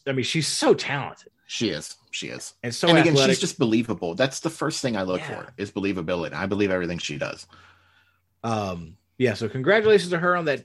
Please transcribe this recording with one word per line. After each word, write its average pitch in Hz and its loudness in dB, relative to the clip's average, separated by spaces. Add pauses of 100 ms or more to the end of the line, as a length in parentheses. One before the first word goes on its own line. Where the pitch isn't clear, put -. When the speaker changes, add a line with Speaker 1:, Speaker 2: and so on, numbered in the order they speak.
Speaker 1:
I 139 0
mean, 127 0
she's 160 0
so 285 4
talented. - -4 (140)
Speaker 2:
She - -2
is. 76 -6 (160)
She - -8
is. - -12 (100)
Speaker 1:
And 120 -6
so 175 0
Speaker 2:
And 165 8
again, 165 6
Speaker 1:
athletic. 135 6
Speaker 2:
she's - 0
just - -4
believable. 110 0
That's 131 0
the 165 -4
first - -4
thing 117 -2
I 95 -2
look 92 -2
Speaker 1:
Yeah. - -10
Speaker 2:
for - -20
is 98 -8
believability. 90 -2
I 82 -4
believe 98 2
everything 87 0
she 73 -8
does. - -8 (1000)
Speaker 1:
Um, 95 -4 (200)
yeah, 120 2
so 110 -4
congratulations 202 4
to 175 2
her 180 2
on 170 -2
that 143 0